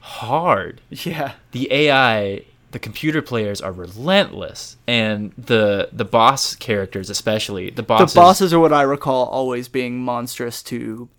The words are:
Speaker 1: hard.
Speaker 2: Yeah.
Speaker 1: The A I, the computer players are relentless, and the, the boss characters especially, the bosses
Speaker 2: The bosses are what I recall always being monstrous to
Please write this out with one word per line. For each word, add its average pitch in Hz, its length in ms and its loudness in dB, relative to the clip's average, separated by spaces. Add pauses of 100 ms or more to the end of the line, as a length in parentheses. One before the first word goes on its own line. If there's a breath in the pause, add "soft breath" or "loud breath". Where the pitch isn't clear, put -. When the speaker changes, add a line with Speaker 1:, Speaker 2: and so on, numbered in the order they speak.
Speaker 1:
hard. 117 800 -2 (100)
Speaker 2:
Yeah. 151 420 -8 (200)
Speaker 1:
The 127 200 -6
A 147 200 4
I, 110 500 2 (300)
the - 80 -12
computer 151 420 -4
players 107 380 -6
are 92 100 -8
relentless, 98 1040 -4 (120)
and 107 500 -2
the, 104 540 2
the 120 120 -6
boss 120 520 2
characters 98 520 -6
especially, 101 640 -4
the 113 140 -8
bosses 117 300 4
Speaker 2:
The 175 60 8
bosses 185 320 8
are 170 60 6
what 160 140 6
I 147 100 4
recall 135 440 0
always 127 420 -4
being 123 320 -4
monstrous 120 640 -6
to 120 440 -10 (100)